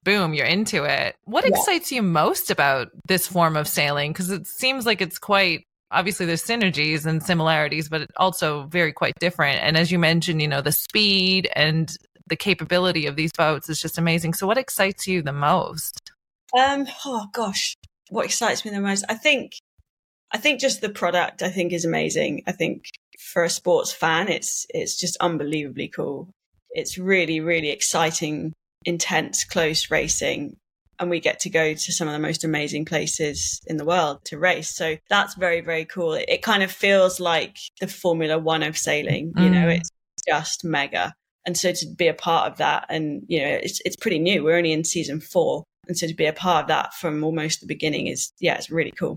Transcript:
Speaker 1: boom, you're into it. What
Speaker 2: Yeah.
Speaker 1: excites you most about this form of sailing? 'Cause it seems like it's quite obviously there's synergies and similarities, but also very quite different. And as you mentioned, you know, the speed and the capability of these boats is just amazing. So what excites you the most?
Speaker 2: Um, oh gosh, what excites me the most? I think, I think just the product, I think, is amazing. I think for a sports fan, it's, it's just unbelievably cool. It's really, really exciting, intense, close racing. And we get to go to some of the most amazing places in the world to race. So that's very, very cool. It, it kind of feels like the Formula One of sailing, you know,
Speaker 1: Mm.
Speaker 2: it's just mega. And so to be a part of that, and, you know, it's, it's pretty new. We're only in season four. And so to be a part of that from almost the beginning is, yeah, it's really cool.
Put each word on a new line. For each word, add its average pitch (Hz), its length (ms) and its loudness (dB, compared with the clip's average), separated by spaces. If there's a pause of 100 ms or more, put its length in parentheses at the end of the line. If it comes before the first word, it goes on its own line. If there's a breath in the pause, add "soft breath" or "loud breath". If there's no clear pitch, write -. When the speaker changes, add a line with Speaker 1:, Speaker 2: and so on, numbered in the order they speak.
Speaker 1:
boom, 185 300 2
you're 139 120 0
into 185 380 2
it. 143 400 0
What 254 200 0
Speaker 2:
Yeah. 539 60 6
Speaker 1:
excites - 400 2
you 254 120 -2
most 175 500 2
about 139 360 2 (200)
this 180 180 2
form 165 300 2
of 151 100 0
sailing? 147 480 0
'Cause 185 160 -4
it 185 160 -6
seems 262 400 -2
like 214 140 2
it's 175 180 -4
quite 190 460 2 (260)
obviously 180 360 0
there's 165 160 0
synergies 160 640 0
and 160 160 0
similarities, 156 640 0
but 156 280 -4
also 156 480 0
very 156 280 0
quite 135 280 -2
different. 156 420 0
And 160 140 2
as 165 140 4
you 175 80 4
mentioned, 165 440 4
you 151 60 2
know, 143 120 0
the 147 120 0
speed 190 840 2
and 156 360 2 (360)
the 156 100 -4
capability 175 680 0
of 143 100 -4
these 156 200 0
boats 156 320 2
is 156 120 -4
just - 160 -6
amazing. 165 380 0
So 196 120 -2
what 226 120 4
excites 202 480 -2
you 185 160 0
the 143 100 -4
most? 156 800 -2 (440)
Speaker 2:
Um, 277 300 4 (200)
oh 226 260 -4
gosh, 202 420 -4 (360)
what - 160 -2
excites - 380 0
me 214 60 -8
the 202 100 -4
most? 202 280 0
I 233 60 -2
think, 277 380 0 (800)
I 233 80 -4
think 269 220 2
just 262 200 0
the 208 100 -4
product, 175 520 0
I 175 60 -2
think, 180 240 -2
is 170 120 -2
amazing. 156 640 -2
I 180 60 -4
think - 320 -4 (340)
for - 260 -2
a 170 60 0
sports - 420 2
fan, 165 360 2
it's, - 400 -4
it's - 300 -4
just 175 200 -4
unbelievably 147 720 -2
cool. 156 420 -8 (400)
It's - 280 -6
really, 180 420 2
really 160 300 0
exciting, 160 800 -2 (320)
intense, 170 600 -2
close 160 460 0
racing. 143 680 -2 (440)
And 175 100 -2
we 165 100 0
get - 200 0
to 180 100 -4
go 156 240 2
to 160 180 -6
some 160 160 -2
of 147 40 -4
the 151 60 -4
most 156 260 -2
amazing 151 400 -2
places - 840 -2
in 165 100 -4
the 147 80 -4
world 160 400 2
to 151 140 -12
race. 170 360 0
So 160 220 -2 (120)
that's 202 260 2
very, 175 260 0
very 165 240 -4
cool. 165 280 -2
It, - 160 -2
it 175 140 2
kind 202 200 2
of 190 100 0
feels 190 480 4
like 165 360 0 (240)
the 190 60 -4
Formula 165 500 0
One 160 260 0
of 156 140 -4
sailing, 151 600 -2
you 180 120 6
know, 175 200 6
Speaker 1:
Mm. 170 100 4
Speaker 2:
it's 165 120 -6 (360)
just 160 380 -2
mega. 143 500 -2 (320)
And 175 100 -2
so 180 160 2
to 175 140 -4 (100)
be 160 120 4
a 165 60 4
part 165 360 2
of - 80 -16
that, 147 300 0
and, 151 400 -4
you 165 120 0
know, 143 220 0
it's, - 220 -6
it's 180 120 -4
pretty 185 220 -2
new. 165 260 2
We're 165 140 4
only 165 140 2
in 156 120 0
season 156 360 -4
four. 156 420 0 (240)
And 170 100 -6
so 170 100 -2
to 160 80 -6
be 160 120 0
a 156 60 0
part 165 320 2
of - 40 -4
that 151 240 0
from 156 320 -4
almost 160 360 -2
the 151 60 -20
beginning 151 420 -4
is, - 320 -6
yeah, 175 160 2
it's - 140 -10
really 160 200 -2
cool. 151 260 -6